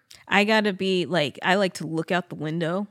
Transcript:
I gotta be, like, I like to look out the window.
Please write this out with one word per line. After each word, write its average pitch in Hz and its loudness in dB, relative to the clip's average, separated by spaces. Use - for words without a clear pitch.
I 202 4
gotta 208 2
be, 185 0
like, 147 0
I 185 4
like 190 2
to 160 -8
look 160 -4
out 180 -2
the 165 -12
window. 170 -4